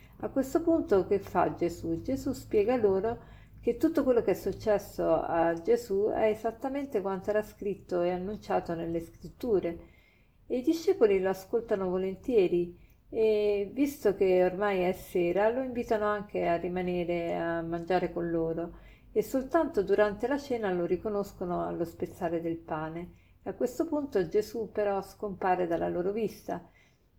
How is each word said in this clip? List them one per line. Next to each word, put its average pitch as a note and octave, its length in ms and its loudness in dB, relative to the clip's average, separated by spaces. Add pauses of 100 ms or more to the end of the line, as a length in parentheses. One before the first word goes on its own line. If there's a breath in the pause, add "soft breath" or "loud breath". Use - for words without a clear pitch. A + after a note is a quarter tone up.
(180 loud breath)
A G#3+ 100 -6
questo C4+ 340 0
punto D#4 440 4
che G3+ 120 2
fa E3+ 360 0
Gesù? E3 480 -2
Gesù C4+ 300 -2
spiega A3 440 2
loro G#3+ 420 2 (420 loud breath)
che A#3 160 0
tutto D#4 280 2
quello A#3+ 180 4
che G3 100 4
è - 20 -2
successo F#3+ 800 0
a E3 400 2
Gesù G#3 600 0
è A3 140 2
esattamente C4 720 -2
quanto F#3+ 300 -4
era G#3 120 2
scritto F#3+ 600 -4
e F3 80 2
annunciato F3+ 640 -2
nelle E3 260 -2
scritture. E3+ 800 -2 (680 loud breath)
E A#3+ 120 -2
i B3+ 40 -2
discepoli B3 580 4
lo F#3+ 100 2
ascoltano G3+ 580 -2
volentieri F3+ 880 0 (300 loud breath)
e, G#3 640 0
visto B3 420 0
che F#3 300 6
ormai F#3 380 0
è F3+ 100 2
sera, F#3 580 2
lo B3 120 0
invitano A#3 440 -2
anche G3+ 400 -2
a E3+ 100 2
rimanere F3 760 -2
a E3+ 280 -2
mangiare E3+ 500 0
con E3+ 180 -4
loro E3 540 -2 (320 loud breath)
e G#3+ 60 4
soltanto C4+ 600 0
durante G3+ 440 2
la C#4 100 0
cena A#3 360 -2
lo F3 120 0
riconoscono F3+ 840 -2
allo E3+ 200 -4
spezzare E3+ 560 -4
del E3 160 -4
pane. E3 540 -8 (300 soft breath)
E - 60 -10
a C#4+ 60 -6
questo C#4 320 -2
punto C#4 420 -2
Gesù G#3 420 -2
però G3+ 300 0
scompare F#3 640 -2
dalla E3+ 220 0
loro F3 240 -2
vista, G#3 500 -4 (560 soft breath)